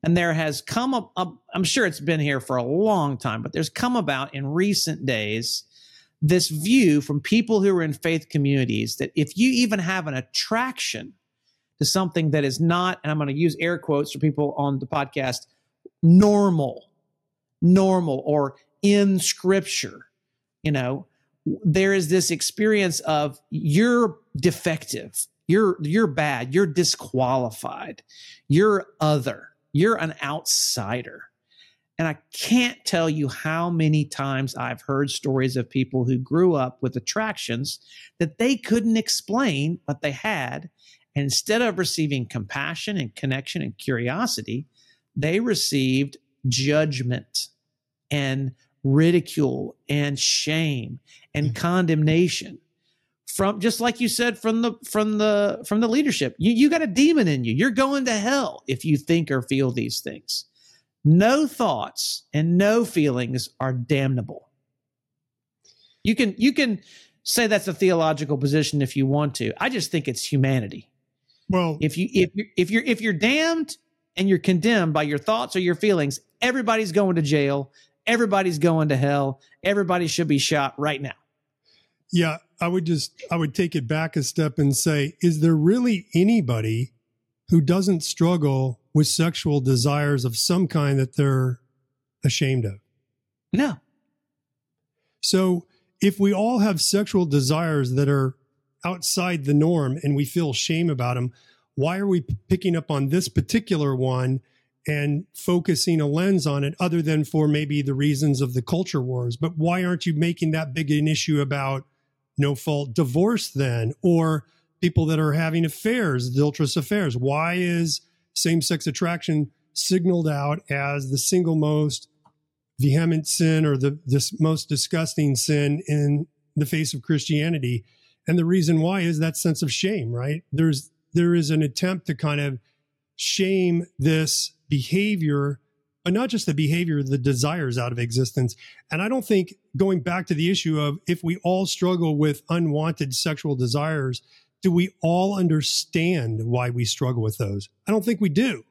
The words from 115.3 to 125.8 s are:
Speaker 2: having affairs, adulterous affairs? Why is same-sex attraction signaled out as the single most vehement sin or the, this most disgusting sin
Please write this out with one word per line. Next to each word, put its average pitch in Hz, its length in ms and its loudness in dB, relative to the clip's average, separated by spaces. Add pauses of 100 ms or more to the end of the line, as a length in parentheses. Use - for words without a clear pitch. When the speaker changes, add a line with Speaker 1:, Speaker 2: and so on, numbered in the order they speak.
Speaker 2:
having 160 300 0
affairs, 160 640 -2
adulterous 143 480 0
affairs? 170 400 -2
Why 143 380 0
is 170 460 -2 (340)
same-sex 165 520 0
attraction 160 640 -2 (240)
signaled 175 520 0
out 147 340 -2 (100)
as 139 400 -4
the 135 80 0
single 170 360 2
most 151 540 0 (720)
vehement 156 480 2
sin 160 360 2
or 147 120 2
the, 139 300 0
this 135 340 0
most 156 280 0
disgusting 151 680 0
sin 147 500 0